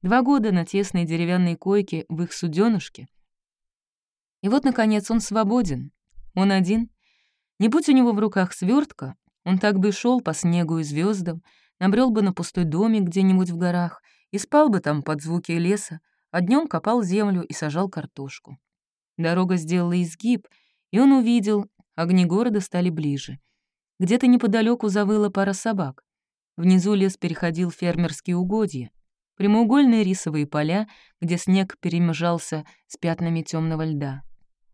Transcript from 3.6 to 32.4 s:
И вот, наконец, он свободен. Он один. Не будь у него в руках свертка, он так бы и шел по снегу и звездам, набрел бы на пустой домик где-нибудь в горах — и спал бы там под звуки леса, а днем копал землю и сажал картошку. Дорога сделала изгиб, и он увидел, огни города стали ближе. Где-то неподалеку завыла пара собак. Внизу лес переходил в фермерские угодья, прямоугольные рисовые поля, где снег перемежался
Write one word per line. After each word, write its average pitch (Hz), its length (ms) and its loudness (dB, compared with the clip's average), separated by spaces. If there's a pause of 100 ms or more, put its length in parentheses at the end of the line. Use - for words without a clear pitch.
И 190 80 -2
вот, 269 140 2
наконец, 220 480 0
он 226 80 2
свободен. 202 720 -2 (420)
Он 196 180 2
один. 196 380 0 (720)
Не 208 80 4
будь 302 220 0
у - 20 6
него 254 200 6
в 208 80 0
руках 196 340 0
свертка, 208 600 -2 (280)
он 185 160 0
так 208 180 2
бы 196 120 2
и - 20 0
шел 240 300 0
по 160 120 -4
снегу 170 460 0
и 160 40 -4
звездам, 175 600 -4 (360)
набрел 214 300 2
бы 214 140 0
на 190 100 0
пустой 180 300 -4
домик 196 400 0
где-нибудь 185 480 2
в 170 60 -6
горах — 175 440 -2 (300)
и - 80 -4
спал 302 300 2
бы 196 100 2
там 147 240 -4
под 151 180 -6
звуки 165 300 -4
леса, 170 480 -2 (320)
а 180 100 -2
днем 262 260 2
копал 220 360 -2
землю 190 400 0
и - 100 -10
сажал 156 340 -4
картошку. 139 680 -14 (600)
Дорога 180 400 0
сделала 175 440 0
изгиб, 214 460 -4 (420)
и 190 100 0
он 269 120 6
увидел, 226 560 2 (260)
огни 180 320 2
города 208 360 0
стали 180 280 -2
ближе. 143 480 -6 (640)
Где-то 202 260 2
неподалеку 233 640 4
завыла 208 400 0
пара 196 240 -2
собак. 190 500 -6 (540)
Внизу 185 380 4
лес 190 220 0
переходил 170 520 -4
в 165 60 -12
фермерские 175 640 -2
угодья, 185 520 -4 (460)
прямоугольные 226 680 4
рисовые 156 440 -2
поля, 165 400 -2 (340)
где 175 160 -2
снег 190 420 0
перемежался 170 880 -2 (220)